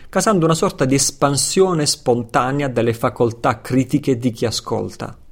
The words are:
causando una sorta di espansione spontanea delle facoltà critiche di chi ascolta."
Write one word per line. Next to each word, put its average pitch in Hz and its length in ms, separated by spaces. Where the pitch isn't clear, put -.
causando 190 360
una 165 100
sorta 165 300
di 131 100
espansione 147 920
spontanea 131 840
delle 117 260
facoltà 120 680
critiche 131 560
di 123 140
chi 113 160
ascolta." - 720